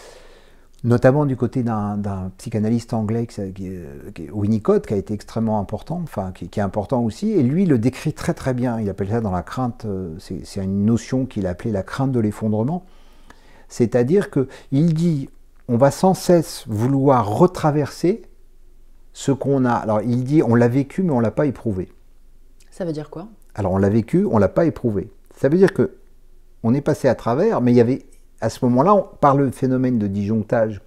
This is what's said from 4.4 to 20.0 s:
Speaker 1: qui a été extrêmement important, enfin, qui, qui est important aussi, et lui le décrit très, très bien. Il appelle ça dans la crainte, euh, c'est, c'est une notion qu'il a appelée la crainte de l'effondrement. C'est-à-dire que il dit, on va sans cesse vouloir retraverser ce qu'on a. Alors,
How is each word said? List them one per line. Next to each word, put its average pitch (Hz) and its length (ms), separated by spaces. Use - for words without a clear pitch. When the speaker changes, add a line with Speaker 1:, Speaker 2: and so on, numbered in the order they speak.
Speaker 1:
qui - 80
a 101 40
été 101 160
extrêmement 107 440
important, 156 460
enfin, 95 300
qui, 87 160
qui - 100
est 101 40
important 104 380
aussi, 120 300
et 180 120
lui 160 220
le 147 120
décrit 127 340
très, - 220
très 131 200
bien. 120 280
Il 101 80
appelle 95 200
ça 117 120
dans 185 100
la - 100
crainte, - 440
euh, 92 340
c'est, 85 240
c'est - 180
une 98 240
notion 120 400
qu'il 98 220
a 87 40
appelée 110 200
la 95 120
crainte 135 280
de 123 80
l'effondrement. 110 640
C'est-à-dire 127 600
que 131 180
il 160 200
dit, 160 360
on 240 80
va 185 140
sans 190 220
cesse - 540
vouloir 123 640
retraverser 156 920
ce - 180
qu'on 131 320
a. 123 80
Alors, 107 300